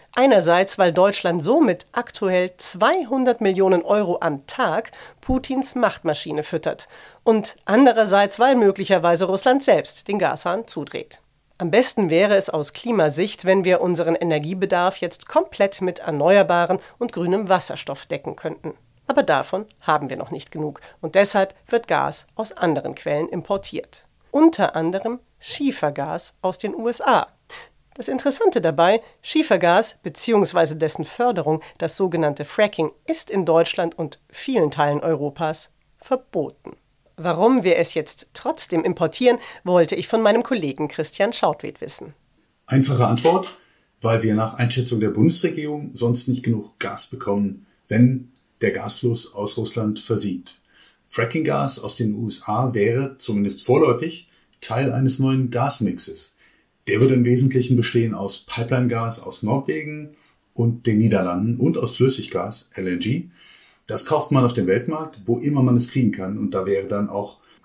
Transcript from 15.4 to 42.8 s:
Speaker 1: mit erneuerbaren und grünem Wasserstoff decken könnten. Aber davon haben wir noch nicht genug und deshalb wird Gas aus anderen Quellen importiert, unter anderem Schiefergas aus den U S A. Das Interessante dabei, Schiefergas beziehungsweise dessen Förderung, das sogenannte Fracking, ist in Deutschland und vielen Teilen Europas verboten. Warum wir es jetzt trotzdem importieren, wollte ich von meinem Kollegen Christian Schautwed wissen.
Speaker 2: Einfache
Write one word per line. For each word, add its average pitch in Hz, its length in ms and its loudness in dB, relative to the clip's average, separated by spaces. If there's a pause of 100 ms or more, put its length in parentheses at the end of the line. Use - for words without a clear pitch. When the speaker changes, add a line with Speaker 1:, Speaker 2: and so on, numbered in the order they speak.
Speaker 1:
mit 180 160 -4
erneuerbaren 175 800 2 (220)
und 240 140 -4
grünem 180 360 -2
Wasserstoff 151 560 -2
decken 147 300 -10
könnten. - 380 -10 (340)
Aber 254 160 2
davon 190 420 -2 (160)
haben 147 300 0
wir 135 60 -6
noch - 120 -10
nicht - 220 -12
genug 147 300 -8 (200)
und 160 140 -8
deshalb 196 400 2 (120)
wird 233 200 -2
Gas 143 480 -2
aus 220 160 -8
anderen 151 420 -2
Quellen 151 360 -4
importiert, - 760 -8 (340)
unter 311 380 4
anderem 190 440 -2 (200)
Schiefergas 156 1040 -4
aus 185 160 -4
den 208 160 -8
U 226 120 -6
S 240 140 -4
A. 226 260 2 (680)
Das 254 120 -10
Interessante 277 540 0
dabei, 170 400 4 (220)
Schiefergas 196 800 2
beziehungsweise 180 720 2
dessen 156 300 -2
Förderung, 165 580 -2 (160)
das 165 180 -2
sogenannte 160 480 0
Fracking, 208 460 0 (160)
ist - 240 -4
in 190 140 -2
Deutschland 165 520 2
und 156 220 -8 (100)
vielen 190 400 0
Teilen 147 300 0
Europas 156 720 -4 (260)
verboten. - 800 -6 (400)
Warum 175 480 2
wir 170 140 4
es 165 180 -2
jetzt - 380 -6
trotzdem 247 500 -2
importieren, 185 560 0 (240)
wollte 180 320 2
ich 175 120 -6
von 226 140 0
meinem 220 220 4
Kollegen 151 440 -4
Christian 196 460 -4
Schautwed - 480 -4
wissen. - 320 -10 (540)
Speaker 2:
Einfache 127 400 2